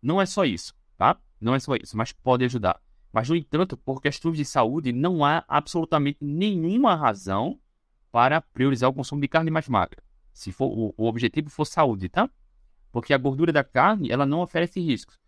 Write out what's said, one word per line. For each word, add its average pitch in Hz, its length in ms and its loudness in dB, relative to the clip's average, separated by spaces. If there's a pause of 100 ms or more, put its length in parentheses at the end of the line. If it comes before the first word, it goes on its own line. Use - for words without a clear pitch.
Não 160 180 2
é 190 60 4
só 190 200 0
isso, 110 280 -4 (240)
tá? 123 180 4 (240)
Não 113 140 0
é 135 60 2
só 131 160 -2
isso, - 200 -6
mas 113 160 -2
pode 127 320 0
ajudar. 117 380 0 (320)
Mas, 117 160 -2
no 165 60 2
entanto, 170 420 -2
por 131 240 -8
questões 160 360 -4
de 147 80 -2
saúde, 131 460 0
não 156 320 0
há 147 240 2
absolutamente 147 760 -2
nenhuma 185 720 0
razão 107 640 -2 (520)
para 135 300 4
priorizar 127 480 0
o 131 40 -2
consumo 131 280 -6
de 143 60 -2
carne 160 240 0
mais 160 180 -2
magra, 101 320 0 (320)
se - 180 -14
for 131 160 -2
o, 110 300 -4
o 110 80 -2
objetivo 117 460 -2
for 151 140 -4
saúde, 110 440 -2
tá? 214 180 0 (640)
Porque 120 220 0
a 139 40 4
gordura 139 360 0
da 147 100 2
carne, 170 480 2
ela 135 140 2
não 147 160 0
oferece 175 380 -4
riscos. 156 480 -4